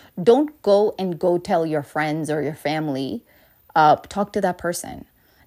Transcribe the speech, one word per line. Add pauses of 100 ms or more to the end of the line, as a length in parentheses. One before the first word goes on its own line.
(220)
Don't
go
and
go
tell
your
friends
or
your
family, (500)
uh,
talk
to
that
person. (400)